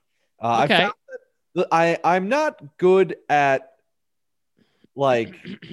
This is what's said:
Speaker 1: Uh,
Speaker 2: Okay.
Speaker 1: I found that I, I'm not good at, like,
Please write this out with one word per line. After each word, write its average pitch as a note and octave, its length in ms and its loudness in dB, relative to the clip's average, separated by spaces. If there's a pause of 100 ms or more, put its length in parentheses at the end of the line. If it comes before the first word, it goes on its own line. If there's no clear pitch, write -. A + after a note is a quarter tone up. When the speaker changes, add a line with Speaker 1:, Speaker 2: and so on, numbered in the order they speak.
(400)
Speaker 1:
Uh, A#2 240 0
Speaker 2:
Okay. G#3+ 120 2
Speaker 1:
I - 20 4
found F3+ 140 0 (640)
that F3+ 140 0
I, E3 320 2
I'm F#3 280 0
not C4+ 480 -6
good F#3 380 2 (120)
at, C#3 440 0 (1200)
like, B2+ 400 -2 (380)